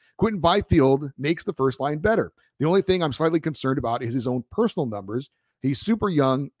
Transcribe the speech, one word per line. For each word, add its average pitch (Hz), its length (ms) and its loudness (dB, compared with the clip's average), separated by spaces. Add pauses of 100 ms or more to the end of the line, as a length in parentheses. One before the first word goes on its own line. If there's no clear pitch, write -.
(180)
"Quinton 208 220 0
Byfield 147 760 4
makes 151 260 -2
the 185 120 -6
first 135 260 0
line 147 180 -2
better. 170 340 0 (260)
The 143 80 0
only 190 160 2
thing 185 200 0
I'm 147 100 0
slightly 160 280 0
concerned 135 380 -2
about 120 240 -4
is 117 100 -4
his 123 160 -2
own 127 220 -2
personal 208 360 -2
numbers. 104 440 -8 (320)
He's 127 180 -2
super 214 280 0
young, 139 420 2 (100)